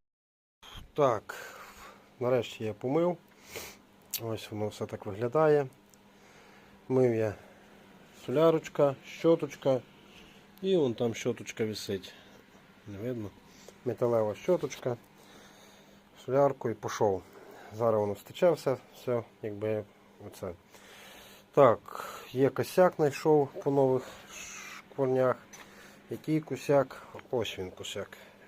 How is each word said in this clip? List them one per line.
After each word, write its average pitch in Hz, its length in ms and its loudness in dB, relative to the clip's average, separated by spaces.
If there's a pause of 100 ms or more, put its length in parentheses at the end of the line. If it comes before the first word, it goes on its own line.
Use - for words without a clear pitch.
(920)
Так, 127 420 0 (840)
нарешті 120 440 -2
я 107 100 -6
помив. 165 440 -2 (1040)
Ось 113 300 -8
воно 107 160 -4
все 104 180 -8
так - 200 -10
виглядає. 135 640 2 (1200)
Мив 127 280 4
я 110 200 -2 (880)
солярочка, 151 720 2 (100)
щоточка. 151 760 2 (800)
І 190 160 2
вон 131 160 2
там 113 220 -2
щоточка 113 500 -4
висить. 101 480 -6 (760)
Не 101 100 -12
видно. 113 320 -6 (560)
Металева 113 500 0
щоточка. 147 600 -2 (1300)
Солярку 135 440 2
і 107 40 -2
пішов. 101 500 0 (500)
Зараз 110 260 2
воно 101 160 0
стече - 360 2
все, 139 260 0 (180)
все, 117 280 -4 (180)
якби 107 420 -4 (440)
оце. 92 260 -10 (1000)
Так, - 540 4 (260)
є 131 180 2
косяк 180 460 4
знайшов 147 540 2 (140)
по 143 80 0
нових 131 320 4 (280)
шкварнях. - 1040 -2 (760)
Який 156 300 -2
косяк? 139 600 0 (300)
Ось 113 280 -4
він 92 120 -8
косяк. - 460 -12 (300)